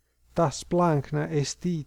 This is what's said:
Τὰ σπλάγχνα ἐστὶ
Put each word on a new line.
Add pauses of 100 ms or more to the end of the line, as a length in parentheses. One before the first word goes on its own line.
(340)
Τὰ
σπλάγχνα
ἐστὶ